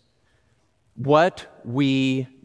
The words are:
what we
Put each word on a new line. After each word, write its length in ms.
what 680
we 640